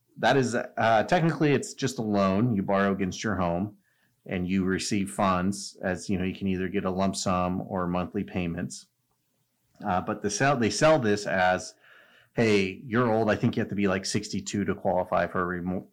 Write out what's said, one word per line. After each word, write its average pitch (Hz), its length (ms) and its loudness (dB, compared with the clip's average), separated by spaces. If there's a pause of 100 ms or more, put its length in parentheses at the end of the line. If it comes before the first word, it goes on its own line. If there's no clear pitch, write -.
(180)
that 120 180 4
is, 120 200 2
uh, 113 480 2
technically 160 500 2
it's - 200 -2
just 123 260 -4
a - 20 -4
loan 104 520 2
you 95 100 0
borrow 98 280 2
against 92 320 -2
your 107 120 0
home, 90 420 -2 (480)
and 90 200 -4
you 92 200 0
receive 95 440 -2
funds 95 720 0
as, 92 280 -4
you 95 80 0
know, 92 80 -2
you 92 100 -4
can 98 120 -6
either 92 200 -2
get 90 160 -4
a 92 60 -2
lump 95 260 0
sum 92 540 -2
or 92 180 -2
monthly 90 380 -4
payments. 87 600 -6 (1000)
Uh, 92 140 0
but 107 200 -6
the 101 80 -4
sell, 139 280 2
they 110 120 2
sell 156 300 4
this 104 260 0
as, 92 500 0 (580)
"Hey, 104 520 2
you're 120 240 2
old. 110 200 2
I 101 60 4
think 117 200 0
you 117 60 0
have 104 80 -2
to 98 60 -6
be, 101 120 2
like, 95 180 0
sixty-two 101 600 -4
to 92 100 -2
qualify 90 520 0
for 92 140 -4
a 90 40 0
remo-, 90 480 -6